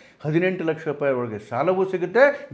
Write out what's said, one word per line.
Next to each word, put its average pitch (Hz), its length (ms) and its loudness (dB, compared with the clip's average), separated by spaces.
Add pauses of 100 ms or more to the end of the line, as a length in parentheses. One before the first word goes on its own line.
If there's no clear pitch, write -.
(260)
ಹದಿನೆಂಟು 175 440 0
ಲಕ್ಷ 160 220 -4
ರೂಪಾಯಿ 139 280 0
ಒಳಗೆ 107 280 -4
ಸಾಲವೂ 180 460 0
ಸಿಗುತ್ತೆ, 185 320 4 (280)